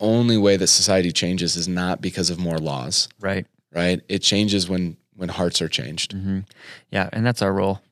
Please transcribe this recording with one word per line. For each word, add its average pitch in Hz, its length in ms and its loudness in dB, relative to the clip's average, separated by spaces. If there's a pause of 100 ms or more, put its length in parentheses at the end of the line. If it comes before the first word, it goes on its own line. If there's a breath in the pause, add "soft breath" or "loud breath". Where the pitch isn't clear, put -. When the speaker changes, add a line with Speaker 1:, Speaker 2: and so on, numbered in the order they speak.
Speaker 1:
only 117 360 4
way 101 200 6
that 90 100 0
society 90 460 4
changes 87 420 -2
is 85 140 -4
not 90 320 -2
because 87 280 -2
of 85 80 -6
more 85 200 -2
laws. 71 500 -4 (140)
Speaker 2:
Right. 95 240 -4 (280)
Speaker 1:
Right? 90 360 0
It 95 140 -2
changes 101 440 2
when, 90 300 -2 (180)
when 90 140 -8
hearts 87 320 -2
are 80 80 -4
changed. 71 440 -6
Speaker 2:
Mm-hmm. 95 260 -4 (520 loud breath)
Yeah, 95 220 0
and 113 120 0
that's 120 160 0
our 98 120 2
role, 98 280 0 (100)